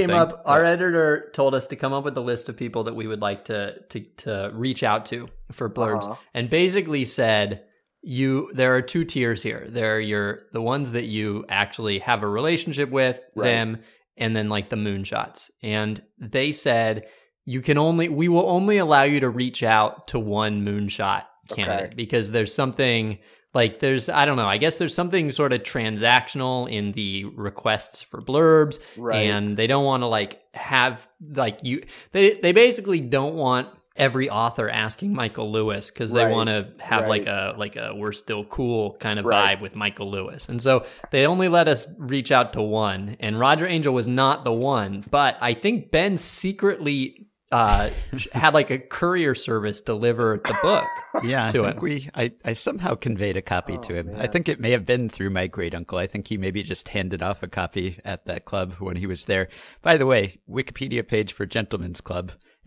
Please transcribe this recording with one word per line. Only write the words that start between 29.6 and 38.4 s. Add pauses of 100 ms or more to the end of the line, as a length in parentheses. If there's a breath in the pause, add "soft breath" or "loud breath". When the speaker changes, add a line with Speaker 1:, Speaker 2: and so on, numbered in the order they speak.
Speaker 1:
don't
wanna,
like, (140)
have, (280)
like,
you, (300 loud breath)
they,
they
basically
don't
want (280)
every
author
asking
Michael
Lewis
'cause
they
Speaker 3:
Right.
Speaker 1:
wanna (120)
have,
Speaker 3:
Right.
Speaker 1:
like,
a,
like,
a
we're
still